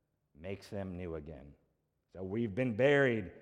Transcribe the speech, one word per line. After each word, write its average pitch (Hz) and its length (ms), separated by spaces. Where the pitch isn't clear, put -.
makes 95 280
them 95 280
new 87 180
again. 73 400
So 90 100
we've 101 320
been 127 200
buried 123 560